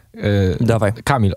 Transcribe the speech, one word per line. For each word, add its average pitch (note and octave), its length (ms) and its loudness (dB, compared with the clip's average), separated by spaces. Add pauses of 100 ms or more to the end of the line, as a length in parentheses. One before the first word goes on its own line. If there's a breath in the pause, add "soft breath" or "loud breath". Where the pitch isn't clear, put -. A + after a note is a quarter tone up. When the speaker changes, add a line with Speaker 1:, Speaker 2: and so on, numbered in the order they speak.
(140 soft breath)
Speaker 1:
E, A3+ 60 -18 (440)
Speaker 2:
Dawaj. A2 280 0 (120)
Speaker 1:
Kamil, A#2 320 0